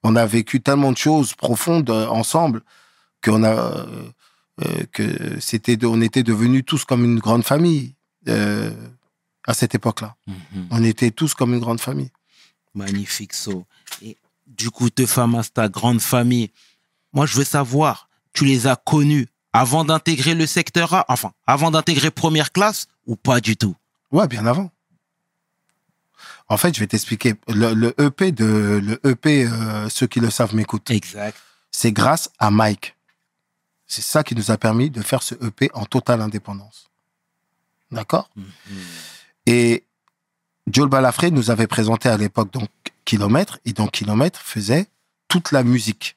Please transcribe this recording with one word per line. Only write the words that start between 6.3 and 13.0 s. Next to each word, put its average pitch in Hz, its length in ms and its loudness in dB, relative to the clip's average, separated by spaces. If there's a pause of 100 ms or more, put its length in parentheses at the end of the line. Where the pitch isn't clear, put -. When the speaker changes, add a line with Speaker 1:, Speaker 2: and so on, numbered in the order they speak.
Speaker 1:
tous - 200 -4
comme 120 180 2
une 120 160 2
grande 113 240 2
famille, 147 520 0 (340)
euh, 107 420 -2 (760)
à 117 60 0
cette - 200 0
époque-là. 113 420 -4 (120)
Speaker 2:
Mhm. 92 420 -12
Speaker 1:
On 113 140 2
était 113 280 2
tous 151 220 -2
comme 123 200 0
une 120 60 0
grande 117 220 -4
famille. 131 300 -8 (640)
Speaker 2:
Magnifique, 98 580 -8